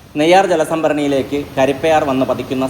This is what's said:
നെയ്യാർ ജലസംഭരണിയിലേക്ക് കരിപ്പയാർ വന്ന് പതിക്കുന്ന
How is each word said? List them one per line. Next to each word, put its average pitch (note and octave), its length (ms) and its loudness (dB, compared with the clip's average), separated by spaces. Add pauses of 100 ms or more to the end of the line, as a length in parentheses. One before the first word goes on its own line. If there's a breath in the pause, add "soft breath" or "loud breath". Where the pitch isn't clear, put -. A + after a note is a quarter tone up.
(200)
നെയ്യാർ F3+ 320 4
ജലസംഭരണിയിലേക്ക് D3 880 -2 (160)
കരിപ്പയാർ C#3+ 540 0
വന്ന് C3 200 0
പതിക്കുന്ന B2+ 380 -4